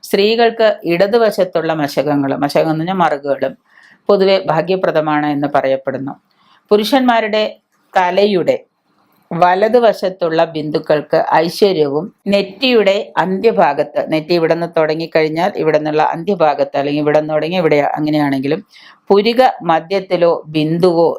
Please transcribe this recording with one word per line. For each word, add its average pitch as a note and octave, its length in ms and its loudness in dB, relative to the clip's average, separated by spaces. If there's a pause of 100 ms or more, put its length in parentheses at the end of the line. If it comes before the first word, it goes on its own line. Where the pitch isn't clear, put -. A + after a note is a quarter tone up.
സ്ത്രീകൾക്ക് A3+ 600 2 (240)
ഇടതുവശത്തുള്ള F#3+ 800 0 (100)
മശകങ്ങളും, C#3+ 600 -2
മശകം D#3 300 0
എന്ന് D#3 100 -4
പറഞ്ഞാൽ F#3+ 180 -4
മറുകുകളും C#3+ 520 -2 (560)
പൊതുവെ F#3+ 280 4 (140)
ഭാഗ്യപ്രദമാണ് D#3+ 840 -2
എന്ന് C#3+ 200 -2
പറയപ്പെടുന്നു. C3+ 580 -4 (560)
പുരുഷന്മാരുടെ A3 760 2 (540)
തലയുടെ F3+ 580 2 (880)
വലതുവശത്തുള്ള F#3+ 960 2 (160)
ബിന്ദുക്കൾക്ക് D#3 640 -2 (220)
ഐശ്വര്യവും, E3 680 0 (260)
നെറ്റിയുടെ G3+ 600 2 (280)
അന്ത്യഭാഗത്ത്, F#3 760 0 (120)
നെറ്റി D#3 260 -2
ഇവിടെ E3 180 2
നിന്ന് E3+ 220 -6
തുടങ്ങിക്കഴിഞ്ഞാൽ D#3+ 720 -2 (120)
ഇവിടെ D#3 180 2
നിന്നുള്ള D3+ 240 0 (100)
അന്ത്യഭാഗത്ത്, D#3+ 680 -2
അല്ലെങ്കിൽ D3 260 -2
ഇവിടെ D3+ 140 2
നിന്ന് D#3 140 -4
തുടങ്ങി D#3+ 280 -2
ഇവിടെ, D3+ 180 2 (180)
അങ്ങനെയാണെങ്കിലും D3 640 -2 (500)
പുരിക A3 320 4 (300)
മധ്യത്തിലോ E3+ 600 0 (220)
ബിന്ദുവോ E3 640 2